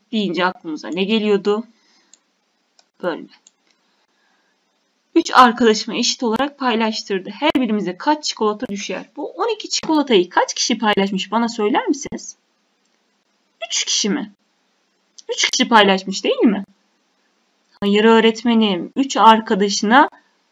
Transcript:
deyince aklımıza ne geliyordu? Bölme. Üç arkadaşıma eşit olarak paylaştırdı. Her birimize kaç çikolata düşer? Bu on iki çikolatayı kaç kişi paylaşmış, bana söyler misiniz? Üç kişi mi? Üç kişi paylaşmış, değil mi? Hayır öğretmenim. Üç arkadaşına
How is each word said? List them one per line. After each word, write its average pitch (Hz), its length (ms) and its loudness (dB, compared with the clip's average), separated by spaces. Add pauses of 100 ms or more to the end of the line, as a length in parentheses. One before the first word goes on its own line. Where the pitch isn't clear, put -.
(120)
deyince 185 340 -2
aklımıza - 420 -6
ne 175 160 -4
geliyordu? 208 600 0 (1400)
Bölme. 165 240 -6 (1900)
Üç - 180 2
arkadaşıma 226 640 4
eşit 240 260 -4
olarak 254 360 -2
paylaştırdı. 220 680 -4
Her 294 260 -2
birimize 208 420 -2
kaç 302 260 -2
çikolata 214 440 -4
düşer? 202 380 -10 (100)
Bu - 160 -10
on 427 240 -4
iki - 140 -14
çikolatayı 269 600 0
kaç - 240 -2
kişi - 240 -4
paylaşmış, 202 540 -2
bana 233 180 -2
söyler 240 380 -2
misiniz? - 480 -8 (1300)
Üç - 180 -6
kişi - 240 -4
mi? - 220 -6 (960)
Üç - 200 -2
kişi 233 200 0
paylaşmış, 196 540 2
değil 523 160 0
mi? 202 240 2 (1200)
Hayır 202 240 2
öğretmenim. 226 920 2
Üç 269 220 -2
arkadaşına 220 920 4 (420)